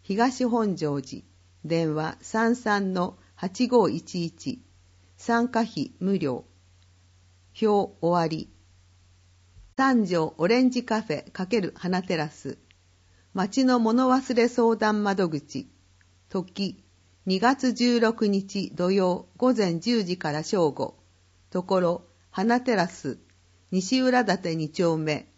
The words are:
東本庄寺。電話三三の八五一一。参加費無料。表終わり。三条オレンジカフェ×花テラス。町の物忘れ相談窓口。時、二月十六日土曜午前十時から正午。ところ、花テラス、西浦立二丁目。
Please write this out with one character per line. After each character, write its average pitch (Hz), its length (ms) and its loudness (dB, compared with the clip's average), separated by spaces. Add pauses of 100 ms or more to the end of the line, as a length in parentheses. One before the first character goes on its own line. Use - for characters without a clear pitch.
東 247 440 0
本 220 300 0
庄 147 280 -4
寺。 - 180 -14 (420)
電 160 300 0
話 156 280 -4
三 226 340 0
三 202 380 -2
の 180 260 -4 (160)
八 190 320 -2
五 233 220 4
一 170 360 -6
一。 - 380 -10 (540)
参 233 320 0
加 233 100 -2
費 226 400 -4
無 190 180 0
料。 139 280 -4 (1160)
表 202 400 2
終 165 80 0
わ 175 180 2
り。 156 220 -8 (1300)
三 262 280 4
条 170 320 -2
オ 170 100 0
レ 240 140 4
ン 254 100 4
ジ 254 120 -4
カ 220 180 -2
フ 220 120 -6
ェ× - 180 -8 (440)
花 180 260 -2
テ 185 160 -4
ラ 156 120 -4
ス。 - 280 -14 (760)
町 196 320 0
の 254 140 4
物 233 300 4
忘 262 260 2
れ 233 120 4
相 233 280 2
談 214 280 0
窓 196 260 0
口。 143 400 -8 (600)
時、 185 540 -8 (420)
二 190 140 0
月 254 340 2
十 240 260 2
六 226 280 2
日 196 480 -2
土 180 160 0
曜 185 360 0 (100)
午 254 160 2
前 185 260 0
十 226 240 0
時 180 140 -4
か 165 140 -4
ら 151 120 -4
正 170 280 2
午。 - 260 -6 (520)
と 185 140 -4
こ 185 160 2
ろ、 175 220 0 (280)
花 233 300 0
テ 254 160 0
ラ 190 120 0
ス、 - 320 -10 (520)
西 190 280 0
浦 254 240 2
立 185 320 -2
二 156 140 -4
丁 165 280 0
目。 156 400 -4